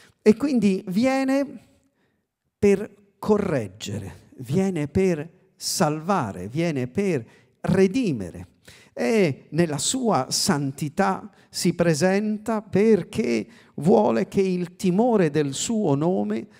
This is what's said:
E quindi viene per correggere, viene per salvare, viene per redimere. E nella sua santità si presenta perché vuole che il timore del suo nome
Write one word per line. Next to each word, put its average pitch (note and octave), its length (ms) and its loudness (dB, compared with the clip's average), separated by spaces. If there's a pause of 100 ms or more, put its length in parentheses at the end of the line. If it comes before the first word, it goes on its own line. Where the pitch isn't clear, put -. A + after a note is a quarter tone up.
(220)
E G#3+ 140 6
quindi G#3+ 520 0
viene C4 580 0 (1120)
per G3+ 320 2 (260)
correggere, G#2+ 1200 -4
viene D3+ 500 -2
per E3+ 680 -2
salvare, D3+ 920 -2
viene C#3 400 -2
per E3+ 380 -2 (360)
redimere. E3+ 840 0 (460)
E G#3+ 560 0
nella E3 300 0
sua G#3+ 500 0
santità D#3+ 1000 -2 (180)
si - 240 0
presenta G3+ 880 0
perché A3 840 0 (280)
vuole G#3+ 520 2
che G3 140 -2
il F3+ 340 -2
timore G3 560 2
del C#3+ 220 0
suo G3+ 420 0
nome G#3 520 -2 (120)